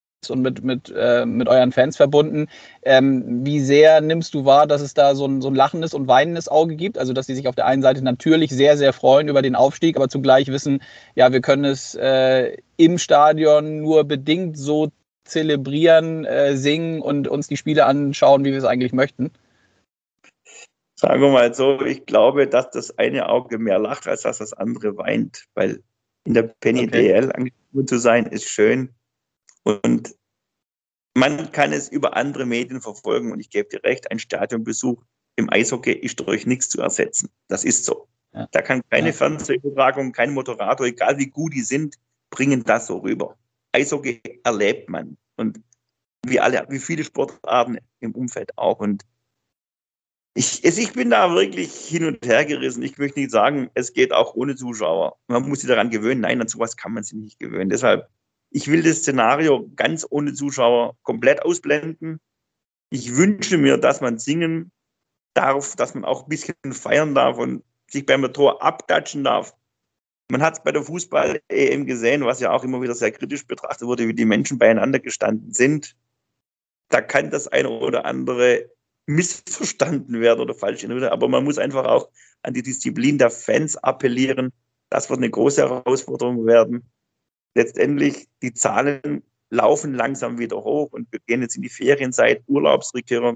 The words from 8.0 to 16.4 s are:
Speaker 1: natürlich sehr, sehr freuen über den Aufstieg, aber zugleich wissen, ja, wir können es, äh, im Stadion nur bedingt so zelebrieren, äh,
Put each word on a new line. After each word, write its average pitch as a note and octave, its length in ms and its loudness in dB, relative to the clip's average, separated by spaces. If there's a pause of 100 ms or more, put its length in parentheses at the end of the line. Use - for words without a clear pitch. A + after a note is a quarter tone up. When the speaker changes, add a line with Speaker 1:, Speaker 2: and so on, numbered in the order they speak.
Speaker 1:
natürlich D3+ 480 2
sehr, C#3 260 6
sehr C#3 160 4
freuen C#3 360 4
über C#3 120 2
den C3 140 2
Aufstieg, C#3 420 2
aber C3+ 140 0
zugleich C3+ 380 4
wissen, C#3 340 -2 (320)
ja, B2+ 180 6
wir C3 80 2
können C#3 240 2
es, C#3 300 -4
äh, C3 600 2 (220)
im E3 220 6
Stadion D3+ 840 4
nur D#3 240 4
bedingt D3+ 540 -2
so D3+ 320 -2 (340)
zelebrieren, D#3 1000 2
äh, C#3+ 280 2